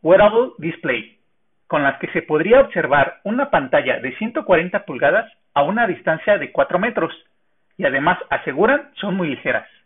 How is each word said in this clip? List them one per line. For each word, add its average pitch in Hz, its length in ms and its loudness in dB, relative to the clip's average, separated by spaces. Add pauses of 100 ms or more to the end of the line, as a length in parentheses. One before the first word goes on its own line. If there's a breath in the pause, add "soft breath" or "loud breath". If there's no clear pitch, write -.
Wearable 208 560 4
Display, 139 600 -6 (500)
con 151 140 -2
las 139 180 0
que 156 80 -8
se 160 160 -4
podría 175 360 4
observar 143 640 0
una 254 260 -4
pantalla 131 520 0
de 127 160 -8
ciento 240 260 -6
cuarenta 180 400 0
pulgadas 151 480 0 (220)
a 143 100 2
una 214 240 0
distancia 180 500 0
de 143 140 -8
cuatro 147 260 -2
metros, 196 360 -2 (640)
y 190 80 -4
además 143 320 0 (120)
aseguran 185 680 -2
son 190 200 -6
muy 175 140 -4
ligeras. 120 360 -4 (200)